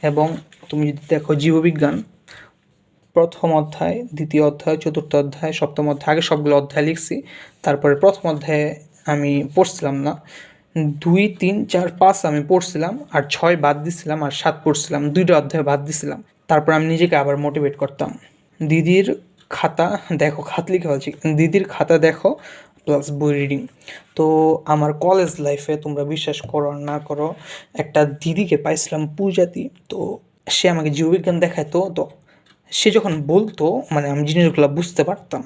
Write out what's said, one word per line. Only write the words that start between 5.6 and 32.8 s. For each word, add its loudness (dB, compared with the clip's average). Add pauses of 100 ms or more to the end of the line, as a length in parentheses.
সপ্তম -2
অধ্যায়, -4
আগে 2
সবগুলো 2
অধ্যায় 0
লিখছি। -4 (480)
তারপরে 2
প্রথম 4
অধ্যায়ে -2 (400)
আমি 0 (200)
পড়ছিলাম 0 (100)
না, -4 (840)
দুই, 4 (160)
তিন, 0 (100)
চার, 0 (100)
পাঁচ 6
আমি 0
পড়ছিলাম, 0 (180)
আর 2
ছয় 2
বাদ 4
দিছিলাম, -6
আর -4
সাত 0
পড়ছিলাম, 0
দুইটা 4
অধ্যায় -2
বাদ 2
দিছিলাম। -8 (260)
তারপর 2
আমি 2
নিজেকে 2
আবার 2
মোটিভেট -2
করতাম। -6 (500)
দিদির 4 (440)
খাতা -2 (340)
দেখো, -2
খাত -6
লিখে 0
বলছি, -2 (260)
দিদির 2
খাতা 2
দেখো 4 (500)
প্লাস 0 (120)
বই 2
রিডিং। -2 (540)
তো 2 (400)
আমার 2 (140)
কলেজ 4 (160)
লাইফে -2 (100)
তোমরা -4
বিশ্বাস -6 (120)
করো -2
আর -10 (100)
না -4 (120)
করো, -4 (460)
একটা 0 (220)
দিদিকে 0
পাইছিলাম -4 (120)
পূজাতি। -2 (240)
তো -10 (480)
সে -2
আমাকে 0
জীববিজ্ঞান 0
দেখাইতো, -2 (160)
তো -2 (680)
সে 2